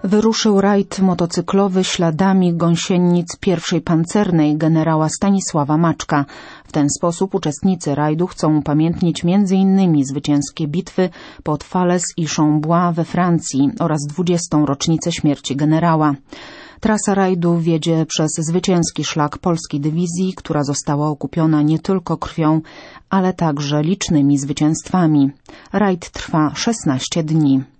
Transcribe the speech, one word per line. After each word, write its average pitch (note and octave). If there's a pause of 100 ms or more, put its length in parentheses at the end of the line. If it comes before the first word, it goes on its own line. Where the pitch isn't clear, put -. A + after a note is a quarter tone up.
Wyruszył G#3+
rajd G3
motocyklowy F#3
śladami F3+
gąsienic F3
pierwszej F3
pancernej E3
generała D#3+
Stanisława D#3+
Maczka. D#3 (400)
W -
ten C#3+ (120)
sposób F3+
uczestnicy E3+
rajdu D#3
chcą D#3
upamiętnić D#3
między F#3+
innymi F#3+
zwycięskie D3
bitwy F3 (340)
pod D3+
Falaise F3+ (100)
i E3
Chambois D#3
we E3
Francji E3
oraz D#3
dwudziestą E3+
rocznicę D#3+
śmierci C#3
generała. D#3 (680)
Trasa G#3
rajdu F3
wiedzie D#3+
przez D#3
zwycięski E3+
szlak D3
polskiej E3
dywizji, E3+
która D3+
została D3
okupiona D#3
nie D#3
tylko F3
krwią, D#3+ (500)
ale F#3
także D3+
licznymi D3
zwycięstwami. D3+ (420)
Rajd F#3+
trwa -
szesnaście E3
dni. D3 (180)